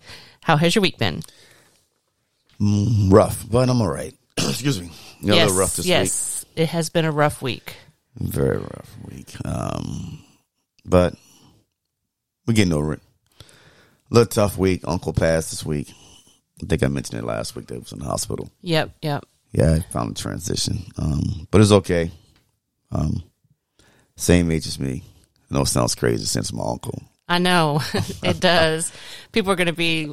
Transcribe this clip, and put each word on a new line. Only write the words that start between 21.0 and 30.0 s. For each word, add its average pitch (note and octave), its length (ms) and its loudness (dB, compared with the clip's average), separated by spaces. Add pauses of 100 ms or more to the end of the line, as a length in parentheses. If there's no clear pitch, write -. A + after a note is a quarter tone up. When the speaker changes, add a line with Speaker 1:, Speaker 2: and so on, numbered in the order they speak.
Speaker 2:
but F#2+ 100 6
it's G#2 120 8
okay. F2 380 2 (840)
Um, D2+ 300 -2 (960)
same F2 360 4
age D#2 140 -2
as D#2 120 -8
me. C2+ 240 -6 (480)
I - 40 -8
know C#2 80 2
it - 40 0
sounds B1 280 0
crazy A#1 320 -2
since A1 260 -4
my G#1+ 120 -8
uncle. - 380 -8 (260)
Speaker 1:
I F3 100 0
know. E3+ 480 2
<laughs> - 60 -10 (320)
It F3 160 -2
does. E3 520 2 (400)
People G3 200 0
are F3+ 40 2
gonna E3+ 160 0
be D#3+ 400 -2